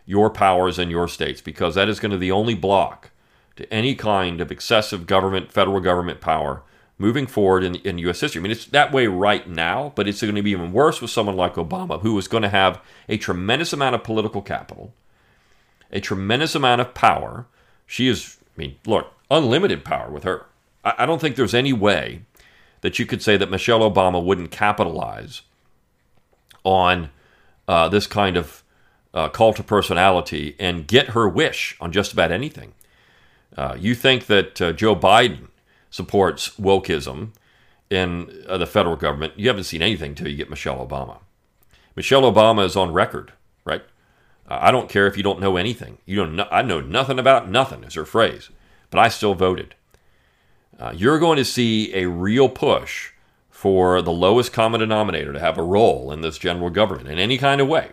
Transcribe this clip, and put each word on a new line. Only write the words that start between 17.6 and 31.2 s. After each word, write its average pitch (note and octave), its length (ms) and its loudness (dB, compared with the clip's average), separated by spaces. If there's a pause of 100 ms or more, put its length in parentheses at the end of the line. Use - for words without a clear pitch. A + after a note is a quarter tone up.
She B2 200 -2
is, A2 300 -2 (200)
I - 40 -14
mean, C#2 160 -12 (100)
look, G2+ 260 0 (200)
unlimited C3+ 520 2
power B1+ 280 -6
with D2 100 -12
her. F2+ 240 -6 (380)
I, A#2 140 0
I A#2+ 80 2
don't D#3+ 140 -2
think D3 140 -2
there's A2+ 200 0
any C3+ 180 2
way F2+ 500 0 (600)
that G#2 180 -2
you A#2 60 -2
could - 160 -6
say G#2 140 4
that F#2 140 0
Michelle A2+ 300 2
Obama F#2 420 4
wouldn't F2+ 300 -2
capitalize E2 920 -4 (1200)
on, F2+ 480 2 (560)
uh, E2 220 4
this G2+ 180 0
kind G2 300 0
of, - 260 -6 (500)
uh, D#2+ 160 -2
cult A2+ 300 4
of - 80 -12
personality F2 920 0
and F2 260 -4
get A#2+ 220 4
her A2+ 200 0